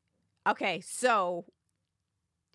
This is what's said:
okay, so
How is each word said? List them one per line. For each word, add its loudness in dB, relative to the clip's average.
okay, -2
so 0